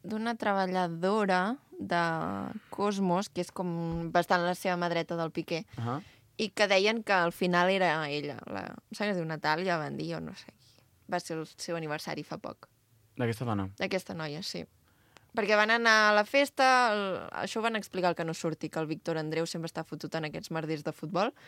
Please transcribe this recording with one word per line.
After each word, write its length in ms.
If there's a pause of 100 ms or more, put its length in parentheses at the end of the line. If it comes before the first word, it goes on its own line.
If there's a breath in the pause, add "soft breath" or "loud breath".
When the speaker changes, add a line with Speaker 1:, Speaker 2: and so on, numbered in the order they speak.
Speaker 1:
d'una 340
treballadora 1200 (240)
de 160 (720)
Cosmos, 600
que 100
és 120
com 600
bastant 320
la 100
seva 220
mà 140
dreta 260
del 140
Piqué, 340 (140)
Speaker 2:
Ahà. 240 (340 loud breath)
Speaker 1:
i 140
que 180
deien 340
que 100
al 200
final 380
era 380
ella. 380
La, 200
em 260
sembla 140
que 60
es 40
diu 120
Natàlia, 500
van 180
dir, 180
o 60
no 140
sé 180
qui. 160 (420 soft breath)
Va 100
ser 180
el 80
seu 300
aniversari 460
fa 160
poc. 300 (480)
Speaker 2:
D'aquesta 280
dona? 340
Speaker 1:
D'aquesta 360
noia, 280
sí. 240 (680 soft breath)
Perquè 220
van 140
anar 400
a 40
la 100
festa, 420 (260)
el, 100 (420)
això 160
ho 20
van 140
explicar 340
el 60
que 80
no 100
surti, 340
que 120
el 60
Víctor 300
Andreu 300
sempre 240
està 140
fotut 320
en 100
aquests 240
merders 340
de 80
futbol, 400 (160 loud breath)